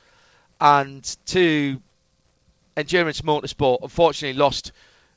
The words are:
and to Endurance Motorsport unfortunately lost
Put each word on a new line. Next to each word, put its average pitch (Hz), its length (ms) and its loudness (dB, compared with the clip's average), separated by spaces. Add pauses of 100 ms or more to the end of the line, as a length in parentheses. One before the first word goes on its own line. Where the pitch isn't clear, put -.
(600)
and 139 440 2 (220)
to 151 560 0 (920)
Endurance 156 440 -2
Motorsport 147 640 -2
unfortunately 143 560 -2
lost 139 340 0 (440)